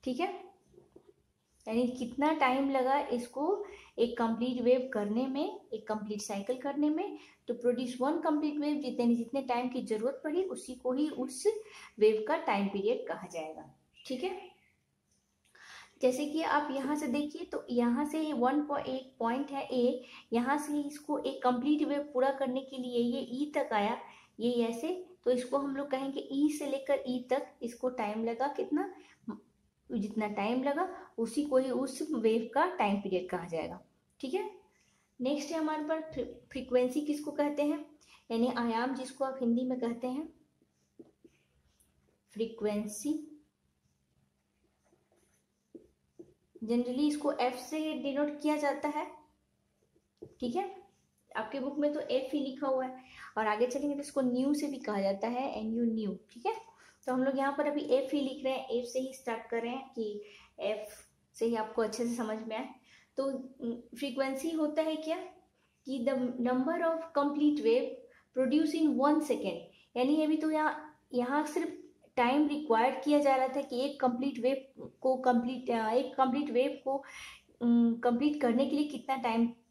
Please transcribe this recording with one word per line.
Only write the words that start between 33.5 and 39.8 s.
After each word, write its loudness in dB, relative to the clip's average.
ठीक -6
है, -2
Next -2
है -2
हमारे -2
पास -2
फ्री-, -8
frequency 2
किसको -4
कहते 0
हैं, 0
यानी 2
आयाम 0
जिसको -6
आप -6
हिंदी 2
में -2
कहते -2